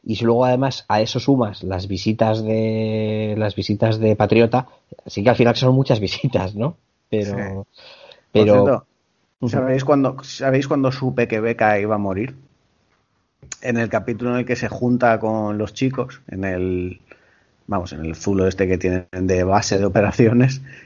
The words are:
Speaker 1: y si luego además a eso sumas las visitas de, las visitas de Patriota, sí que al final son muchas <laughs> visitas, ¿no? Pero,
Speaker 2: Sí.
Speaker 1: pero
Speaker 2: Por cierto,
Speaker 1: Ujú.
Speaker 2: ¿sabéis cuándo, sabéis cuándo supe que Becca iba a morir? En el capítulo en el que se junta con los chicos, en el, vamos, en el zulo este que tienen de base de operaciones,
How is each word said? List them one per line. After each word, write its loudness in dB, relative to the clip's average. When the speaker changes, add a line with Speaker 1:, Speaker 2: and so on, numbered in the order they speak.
Speaker 1:
y -6
si -4
luego 4
además 0
a 2
eso -2
sumas 0
las -6
visitas 0
de, -2
las -2
visitas 0
de 4
Patriota, 4
sí -8
que 4
al 4
final 4
son 2
muchas 2
<laughs> -
visitas, -2
¿no? -4
Pero, -4
Speaker 2:
Sí. -6
Speaker 1:
pero -
Speaker 2:
Por 6
cierto, 4
Speaker 1:
Ujú. -2
Speaker 2:
¿sabéis 0
cuándo, 2
sabéis -2
cuándo 0
supe -2
que -2
Becca 2
iba 0
a -2
morir? -4
En -4
el -2
capítulo -4
en -2
el -2
que -2
se -6
junta 2
con -2
los -4
chicos, -4
en -6
el, -4
vamos, -4
en -10
el -6
zulo 0
este -2
que 0
tienen -2
de 0
base 0
de 0
operaciones, 2